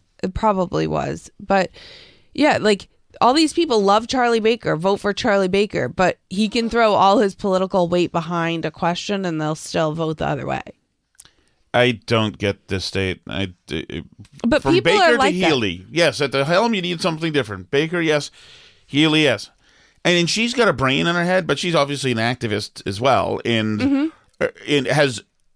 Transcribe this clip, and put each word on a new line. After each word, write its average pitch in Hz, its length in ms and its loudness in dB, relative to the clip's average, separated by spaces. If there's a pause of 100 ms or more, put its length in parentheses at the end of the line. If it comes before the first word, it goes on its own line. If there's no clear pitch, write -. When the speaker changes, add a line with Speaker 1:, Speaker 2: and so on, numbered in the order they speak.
(240)
Speaker 1:
It 190 100 -6
probably 185 540 0
was. 151 420 -6 (100)
But, 196 300 0 (640)
yeah, 285 260 2
like, 202 280 0 (340)
all 233 120 4
these 311 200 2
people 285 280 2
love 208 260 4
Charlie 240 340 2
Baker, 220 340 0
vote 190 220 0
for 208 160 -4
Charlie 196 340 0
Baker, 185 400 0
but 175 300 0 (120)
he 202 200 -2
can 233 200 -2
throw 220 240 2
all 196 260 6
his 202 160 2
political 185 520 0
weight 175 240 0
behind 165 540 -4
a 156 60 -4
question 190 520 -4
and 165 160 -4
they'll 156 160 -2
still 160 380 -2
vote 160 240 -4
the 147 100 -4
other 143 180 -4
way. 135 160 -6 (1120)
Speaker 2:
I 123 180 4 (140)
don't 107 320 0
get 101 320 -4
this 95 160 -6
state. 95 420 -4
I, 95 260 -6 (140)
d-, - 360 -8 (440)
Speaker 1:
But 285 140 2
Speaker 2:
from 269 120 2
Speaker 1:
people 349 200 4
Speaker 2:
Baker 403 100 4
Speaker 1:
are 330 100 4
Speaker 2:
to 240 40 2
Speaker 1:
like 262 180 2
that. 180 120 0
Speaker 2:
Healy. 101 440 0
Yes, 143 300 2
at 139 100 -2
the 135 140 0
helm 202 280 2
you 196 80 -2
need 175 200 -6
something 165 320 -4
different. 101 360 -4
Baker, 160 300 0
yes. 151 320 0 (560)
Healy, 156 360 4
yes. 120 260 0 (560)
And, 175 120 2
and 170 120 0
she's 240 240 -2
got 220 160 2
a 165 40 0
brain 135 340 0
in 170 80 0
her 175 100 0
head, 185 220 0
but 143 120 0
she's 175 160 -2
obviously 139 380 0
an 113 40 -2
activist 113 720 -4
as 98 140 -6
well, 98 420 0
and, 110 380 -2
Speaker 1:
Mm-hmm. 277 240 0 (340)
Speaker 2:
uh, - 80 0 (220)
and 143 180 0
has 139 340 0 (340)